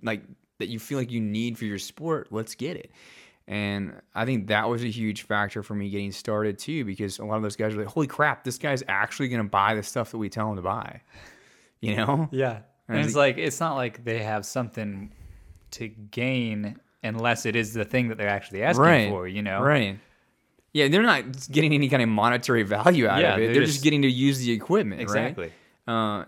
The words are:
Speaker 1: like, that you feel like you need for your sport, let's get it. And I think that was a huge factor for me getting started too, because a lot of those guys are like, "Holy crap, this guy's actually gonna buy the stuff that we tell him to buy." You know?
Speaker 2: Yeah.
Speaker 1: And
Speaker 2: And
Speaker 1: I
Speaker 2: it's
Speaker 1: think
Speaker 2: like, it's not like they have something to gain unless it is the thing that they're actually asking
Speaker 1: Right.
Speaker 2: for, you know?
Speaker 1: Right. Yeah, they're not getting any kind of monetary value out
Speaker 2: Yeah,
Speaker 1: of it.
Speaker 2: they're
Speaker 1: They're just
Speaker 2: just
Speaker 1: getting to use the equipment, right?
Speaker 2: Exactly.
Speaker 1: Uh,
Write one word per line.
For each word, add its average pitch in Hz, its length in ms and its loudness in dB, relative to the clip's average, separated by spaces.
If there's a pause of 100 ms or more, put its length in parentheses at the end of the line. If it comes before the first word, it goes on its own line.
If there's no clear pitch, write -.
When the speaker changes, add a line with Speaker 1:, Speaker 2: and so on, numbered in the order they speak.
Speaker 1:
like, 110 200 -4 (360)
that - 100 -6
you 117 100 -8
feel 139 200 -6
like 123 120 -4
you 120 100 -2
need 110 380 -2
for 120 80 -6
your 101 120 -4
sport, 156 520 -6
let's 110 240 -6
get 156 220 -6
it. - 140 -16 (560)
And 101 460 -4 (220)
I 113 120 -2
think 113 220 -2
that 107 200 2
was 120 160 -2
a 120 40 -2
huge 107 340 -4
factor 104 400 -2
for 107 120 -10
me 101 140 -4
getting 101 240 -6
started 107 460 -2
too, 147 260 -4
because 98 340 -6
a 107 60 -10
lot 107 120 -2
of 110 60 -2
those 104 140 -4
guys 107 180 -2
are 104 40 -6
like, 104 80 -4
"Holy 147 200 0
crap, 147 380 0
this 123 140 -6
guy's 139 300 -2
actually 107 400 0
gonna 117 160 0
buy 101 300 2
the 107 80 -2
stuff - 280 -4
that 117 80 -8
we 104 100 -4
tell 110 220 -4
him 101 60 -4
to 90 60 -8
buy." 104 380 -6 (800)
You 107 160 -2
know? 143 360 0
Speaker 2:
Yeah. 131 240 0
Speaker 1:
And 107 60 -16 (260)
Speaker 2:
And 113 100 -2
Speaker 1:
I - 20 2
Speaker 2:
it's 110 80 2
Speaker 1:
think 113 80 -2
Speaker 2:
like, 135 220 4
it's 160 220 -2
not 160 160 -2
like 123 280 -6
they 117 180 -2
have 107 220 -2
something 104 680 -6 (600)
to 113 160 -10
gain 110 920 -4 (260)
unless 113 420 0
it 107 100 -2
is 110 160 0
the 110 120 -2
thing 123 240 0
that 110 100 -6
they're 104 100 -2
actually 101 360 -4
asking 139 180 4
Speaker 1:
Right. 143 260 6
Speaker 2:
for, 92 200 -4
you 101 140 -4
know? 98 200 -2
Speaker 1:
Right. 117 360 2 (760)
Yeah, 147 160 4
they're 185 140 6
not 131 480 0
getting 151 220 4
any 143 160 4
kind 127 140 4
of 113 60 4
monetary 117 560 2
value 113 420 4
out 98 140 4
Speaker 2:
Yeah, 147 140 4
Speaker 1:
of 98 60 2
it. 113 60 4
Speaker 2:
they're 117 80 2
Speaker 1:
They're - 80 8
just 147 120 2
Speaker 2:
just 135 100 -4
Speaker 1:
getting 151 180 6
to 135 80 6
use 131 300 2
the 120 120 0
equipment, 113 460 0
right? - 40 -6
Speaker 2:
Exactly. 98 500 -2 (340)
Speaker 1:
Uh, 110 420 0